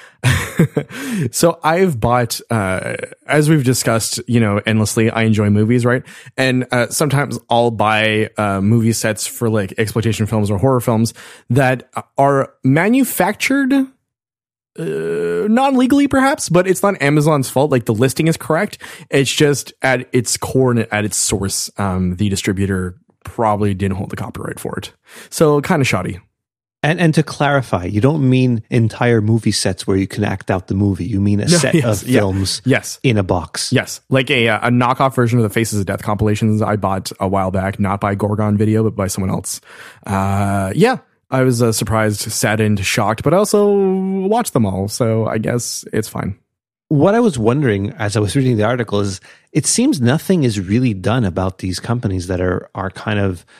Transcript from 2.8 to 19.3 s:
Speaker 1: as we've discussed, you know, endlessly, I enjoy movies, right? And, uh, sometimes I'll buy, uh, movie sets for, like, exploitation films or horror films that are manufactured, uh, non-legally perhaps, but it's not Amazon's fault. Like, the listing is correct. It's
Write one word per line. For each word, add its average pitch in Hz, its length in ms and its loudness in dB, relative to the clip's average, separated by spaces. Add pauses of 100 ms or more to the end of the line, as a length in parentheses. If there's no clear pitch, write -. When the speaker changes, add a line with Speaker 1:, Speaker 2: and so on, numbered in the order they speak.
Speaker 1:
as 147 240 4
we've 151 140 4
discussed, 117 640 0
you 120 140 2
know, 104 240 2
endlessly, 110 460 2
I 113 140 0
enjoy 107 260 2
movies, 110 340 2
right? 123 180 2 (360)
And, 127 340 0
uh, 120 140 2
sometimes 135 520 -2 (120)
I'll 120 200 2
buy, 107 680 0
uh, 98 240 0
movie 113 320 2
sets 110 320 -4
for, - 240 -4
like, 104 260 -2
exploitation 110 480 -2
films 104 260 0
or 101 80 -2
horror 131 220 2
films 113 320 0 (380)
that 127 400 2 (260)
are 139 380 2 (100)
manufactured, 226 1120 2
uh, 269 100 2 (920)
non-legally 202 1300 0
perhaps, 269 400 0
but 180 180 4
it's 185 160 0
not 202 200 0
Amazon's 147 480 2
fault. 147 200 2
Like, 127 140 2
the 117 100 0
listing 131 320 0
is 160 120 0
correct. 190 400 -2 (320)
It's 139 220 2